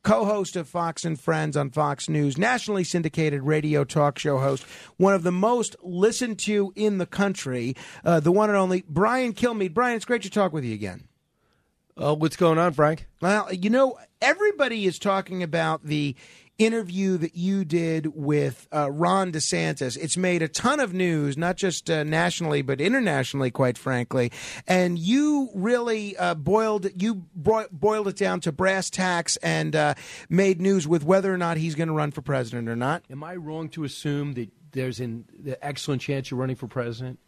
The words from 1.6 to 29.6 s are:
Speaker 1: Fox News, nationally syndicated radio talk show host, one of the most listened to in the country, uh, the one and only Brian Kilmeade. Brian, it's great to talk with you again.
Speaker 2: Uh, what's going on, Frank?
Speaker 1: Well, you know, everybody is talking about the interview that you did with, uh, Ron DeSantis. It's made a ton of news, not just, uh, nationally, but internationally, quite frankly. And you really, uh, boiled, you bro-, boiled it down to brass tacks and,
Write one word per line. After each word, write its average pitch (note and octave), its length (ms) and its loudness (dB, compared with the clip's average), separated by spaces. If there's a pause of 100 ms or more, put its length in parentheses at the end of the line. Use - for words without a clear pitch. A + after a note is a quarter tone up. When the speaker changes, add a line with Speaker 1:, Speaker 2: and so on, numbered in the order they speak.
Speaker 1:
Fox D3 400 -2
News, C#3+ 280 0
nationally G#3+ 460 0
syndicated D#3 600 -2
radio D3+ 420 2
talk D3 340 2
show C#3 200 0
host, C3+ 240 0 (340)
one G3 160 6
of F3 100 2
the F3+ 80 2
most G#3+ 500 0
listened G#3 580 0
to G3+ 360 0
in G#3 220 0
the F3 80 0
country, C3+ 720 -2 (260)
uh, E3+ 160 4
the E3 140 4
one G#3+ 160 4
and G3+ 80 2
only F#3 320 2
Brian A3+ 420 2
Kilmeade. G#3 420 -2
Brian, A#3+ 220 2
it's G#3+ 80 -6
great A#3+ 200 -2
to G3 60 -10
talk G3+ 220 2
with C#3+ 140 -4
you A2+ 80 -4
again. G2+ 340 -8 (880)
Speaker 2:
Uh, D3+ 180 0
what's D3+ 220 0
going D#3+ 220 4
on, E3+ 160 2
Frank? D3+ 340 2 (140)
Speaker 1:
Well, F#3+ 320 0
you F#3 160 0
know, C4 280 4 (240)
everybody C#4+ 640 2
is F3+ 140 0
talking F#3+ 440 -2
about D#3+ 420 -2
the D3 320 -2 (400)
interview F#3+ 580 2
that E3 220 -4
you F#3+ 260 0
did D#3+ 440 0
with, D3 680 -2
uh, D3 180 0
Ron F3+ 400 2
DeSantis. D#3 680 -2
It's E3 200 -4
made F3+ 240 2
a D#3+ 80 0
ton C#4+ 320 0
of G3 120 -2
news, D#3 440 0
not F3 180 0
just, - 340 -4
uh, D#3 140 0
nationally, D#3+ 580 0
but C3+ 200 -2
internationally, D3 680 0
quite B2 280 0
frankly. B2 520 0 (380)
And F3+ 320 2
you C4+ 560 2
really, A3 640 0
uh, F3 180 0
boiled, G3+ 520 0 (140)
you G3+ 220 -2 (100)
bro-, G#3 380 2
boiled G3+ 380 0
it - 80 -8
down F#3 240 0
to E3+ 100 -2
brass F#3 380 0
tacks F3+ 480 0
and, D#3+ 360 0